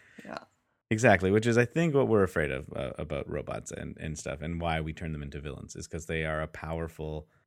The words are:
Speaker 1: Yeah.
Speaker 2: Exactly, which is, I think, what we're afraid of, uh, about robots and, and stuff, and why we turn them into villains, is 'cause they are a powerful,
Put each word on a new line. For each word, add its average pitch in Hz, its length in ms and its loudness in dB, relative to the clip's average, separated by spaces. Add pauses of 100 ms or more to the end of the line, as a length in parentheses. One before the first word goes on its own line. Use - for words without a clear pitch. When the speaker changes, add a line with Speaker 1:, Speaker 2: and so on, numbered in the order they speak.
(260)
Speaker 1:
Yeah. - 120 -10 (520)
Speaker 2:
Exactly, 104 420 6
which 110 160 6
is, 117 100 6
I 120 80 6
think, 160 300 2
what 131 120 4
we're 110 140 6
afraid 80 300 2
of, 67 240 -6
uh, 67 240 -4
about 76 280 -4
robots - 440 -6
and, 71 280 -8
and 78 160 -6
stuff, 73 280 -8
and 85 180 -4
why 80 180 0
we 80 140 -4
turn 80 180 -8
them 73 120 -6
into 73 160 -10
villains, 71 360 -12
is 80 120 -12
'cause 80 180 -10
they 80 180 -2
are 78 160 -2
a 78 80 -4
powerful, 80 800 -8 (200)